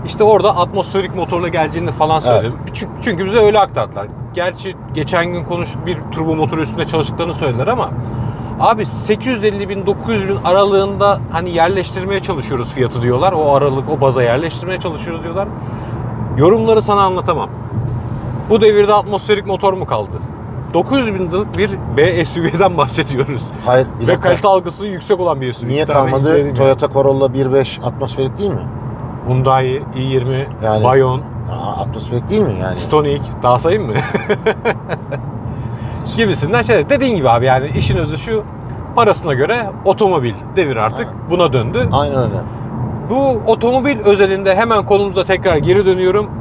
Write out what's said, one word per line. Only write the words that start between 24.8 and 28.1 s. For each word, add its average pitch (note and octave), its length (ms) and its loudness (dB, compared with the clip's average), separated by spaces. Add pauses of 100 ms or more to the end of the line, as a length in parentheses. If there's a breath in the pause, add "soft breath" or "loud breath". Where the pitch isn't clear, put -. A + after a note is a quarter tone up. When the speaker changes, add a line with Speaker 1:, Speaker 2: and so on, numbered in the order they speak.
Speaker 1:
yüksek F#3 340 -2
olan D#3 200 0
bir B2+ 120 -2
S A#2 140 -8
U - 20 -4
V. C3 40 -2
Speaker 2:
Niye D3+ 100 2
Speaker 1:
Bir D3 40 0
tane C#3 240 2
Speaker 2:
kalmadı? C#3 180 2
Speaker 1:
inceledim D3 200 4
ya. C3+ 60 -4
Speaker 2:
Toyota C3+ 380 4
Corolla C3+ 420 4
bir C3 180 0
beş C3+ 320 0
atmosferik C3 540 -4